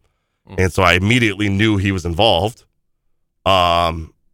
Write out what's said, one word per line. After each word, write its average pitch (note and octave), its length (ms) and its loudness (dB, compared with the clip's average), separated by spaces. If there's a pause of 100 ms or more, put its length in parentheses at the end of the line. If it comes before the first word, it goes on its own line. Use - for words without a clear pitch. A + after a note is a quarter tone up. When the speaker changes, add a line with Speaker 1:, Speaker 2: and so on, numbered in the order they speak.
(500)
Speaker 1:
Mm. F#2+ 80 -20
Speaker 2:
And F#2 140 0
so G2 100 -2
I F2 120 4
immediately G#2 540 0
knew G#2 280 0
he G2 160 -2
was F2+ 120 -6
involved. F#2 600 0 (800)
Um, E2+ 640 0 (220)